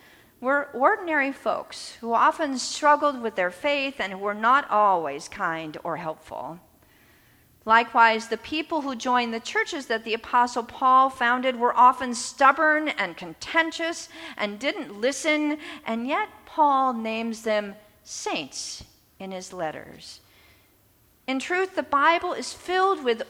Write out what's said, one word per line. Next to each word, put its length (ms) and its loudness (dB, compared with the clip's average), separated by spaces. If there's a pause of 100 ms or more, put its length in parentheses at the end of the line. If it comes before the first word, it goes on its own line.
(380)
were 340 0
ordinary 600 2
folks 680 -6
who 140 -4
often 440 2
struggled 640 2
with 140 -4
their 160 0
faith 480 -2
and 140 -6
who 60 -10
were 140 -2
not 360 2
always 580 2
kind 560 -6
or 140 -6
helpful. 640 -10 (1040)
Likewise, 640 4
the 80 -4
people 440 -4
who 140 -6
joined 380 0
the 80 -6
churches 460 -4
that 180 -2
the 80 -4
Apostle 500 0
Paul 460 4
founded 480 0
were 200 2
often 380 6
stubborn 720 4
and 300 -4
contentious 920 -4 (300)
and 200 -6
didn't 440 -6
listen, 560 0 (280)
and 220 -4
yet 220 -2 (160)
Paul 480 4
names 500 -6
them 320 -2 (300)
saints 800 -8 (340)
in 100 -12
his 240 -12
letters. 680 -10 (1080)
In 100 -2
truth, 380 -2
the 80 -2
Bible 500 2
is 180 -8
filled 520 0
with 260 0